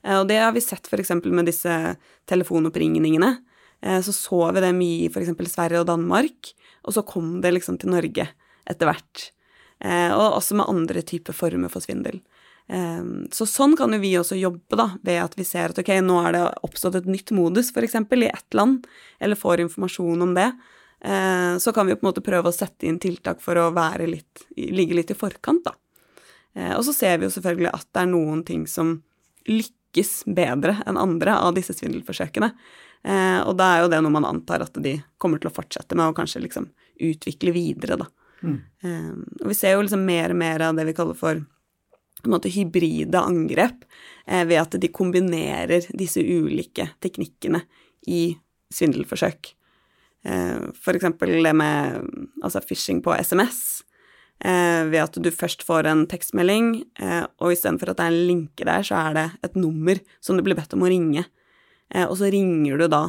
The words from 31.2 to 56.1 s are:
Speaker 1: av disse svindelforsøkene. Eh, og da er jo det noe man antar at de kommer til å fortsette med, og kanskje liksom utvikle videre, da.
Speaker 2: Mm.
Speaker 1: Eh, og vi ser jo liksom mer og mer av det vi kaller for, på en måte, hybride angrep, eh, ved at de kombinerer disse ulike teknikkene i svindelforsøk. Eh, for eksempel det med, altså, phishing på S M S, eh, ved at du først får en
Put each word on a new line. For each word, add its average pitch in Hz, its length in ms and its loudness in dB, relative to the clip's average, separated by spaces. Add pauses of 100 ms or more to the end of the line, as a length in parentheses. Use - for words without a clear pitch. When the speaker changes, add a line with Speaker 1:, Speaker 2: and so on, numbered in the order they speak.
Speaker 1:
av 175 160 2
disse 180 200 -2
svindelforsøkene. - 800 -4 (520)
Eh, 190 420 2
og 185 100 0
da 185 200 4
er 170 80 6
jo 175 80 4
det 156 100 4
noe 156 80 4
man 151 160 2
antar - 380 -4
at - 180 -12
de 139 140 -2 (260)
kommer 160 160 2
til - 120 -4
å - 40 -20
fortsette - 400 -10
med, 165 160 2
og 160 80 -6
kanskje - 240 -6
liksom - 240 -8 (340)
utvikle 160 540 -2
videre, 170 420 -2
da. - 120 -8 (340)
Speaker 2:
Mm. 151 160 -2 (240)
Speaker 1:
Eh, 165 300 -8 (300)
og - 80 -4
vi 208 40 -2
ser 196 220 4
jo 202 100 2
liksom 196 200 0
mer 175 280 2
og 175 40 2
mer 160 280 0
av 160 100 0
det 160 100 0
vi 160 80 -2
kaller 165 200 -2
for, 160 260 -2 (800)
på - 80 -8
en 226 80 4
måte, 202 160 0
hybride 165 720 0
angrep, 170 640 0 (420)
eh, 180 180 0
ved 165 140 4
at 160 240 0
de 175 80 0
kombinerer 175 1040 0
disse 190 240 -4
ulike 170 720 0 (100)
teknikkene 170 640 -4 (480)
i 170 260 0 (380)
svindelforsøk. - 800 -2 (720)
Eh, - 500 -4
for - 240 -2
eksempel 175 480 0
det 156 80 4
med, 151 480 0 (400)
altså, - 240 -4
phishing - 360 -2
på 175 120 2
S - 180 -2
M 185 140 4
S, - 140 -6 (840)
eh, 175 480 2
ved 160 140 2
at 156 180 -6
du 170 80 2
først - 320 -6
får 160 240 0
en 156 240 4